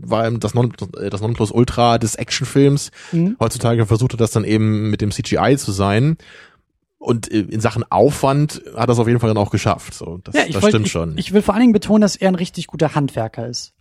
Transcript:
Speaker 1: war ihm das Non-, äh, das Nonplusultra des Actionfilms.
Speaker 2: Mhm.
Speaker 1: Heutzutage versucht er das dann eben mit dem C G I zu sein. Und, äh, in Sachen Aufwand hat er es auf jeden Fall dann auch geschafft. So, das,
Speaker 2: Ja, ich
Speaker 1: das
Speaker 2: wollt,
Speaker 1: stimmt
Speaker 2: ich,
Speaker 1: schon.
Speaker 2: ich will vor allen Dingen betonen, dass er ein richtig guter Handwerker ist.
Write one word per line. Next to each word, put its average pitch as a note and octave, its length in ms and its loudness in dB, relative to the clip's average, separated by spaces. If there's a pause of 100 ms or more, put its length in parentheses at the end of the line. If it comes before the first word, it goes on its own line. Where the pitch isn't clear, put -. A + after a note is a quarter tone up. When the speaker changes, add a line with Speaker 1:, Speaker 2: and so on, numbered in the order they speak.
Speaker 1:
war A2+ 240 0
ihm A#2 140 -2
das G#2 140 -2
Non-, A#2+ 180 2 (260)
äh, G2 120 -6
das G2 100 -6
Nonplusultra A#2 800 2
des A#2 180 -2
Actionfilms. C#3 720 0 (220)
Speaker 2:
Mhm. F3 260 0
Speaker 1:
Heutzutage A#2 480 0
versucht A2+ 280 0
er A2+ 40 -6
das A2+ 140 0
dann G#2+ 120 0
eben G#2+ 460 0
mit G#2 100 -2
dem G#2 120 -2
C - 100 -6
G F#2+ 160 -2
I A2+ 180 4
zu - 140 -4
sein. G#2 460 2 (840)
Und, A#2 320 -4
äh, A2 100 0
in G#2+ 200 -6
Sachen A2+ 300 -2
Aufwand C#3+ 720 2 (120)
hat A#2 140 0
er B2 60 4
es A#2 40 2
auf A2+ 80 2
jeden A#2+ 140 2
Fall A2+ 80 2
dann G#2+ 80 4
auch G2+ 140 2
geschafft. - 420 -2
So, E2+ 320 -12
das, - 100 -8
Speaker 2:
Ja, D4 120 2
ich - 80 -6
Speaker 1:
das F#2+ 80 -2
Speaker 2:
wollt, G#3+ 100 4
Speaker 1:
stimmt A2 140 2
Speaker 2:
ich, - 60 -4
Speaker 1:
schon. E2 260 -4
Speaker 2:
ich - 160 -4
will G#3 80 4
vor G#3 100 2
allen G3+ 80 0
Dingen B3 140 6
betonen, G#3 260 2
dass G#3 160 2
er F#3+ 120 0
ein F#3 60 2
richtig F3 320 -6
guter D3+ 280 -2
Handwerker A#2 520 -4
ist. - 340 -12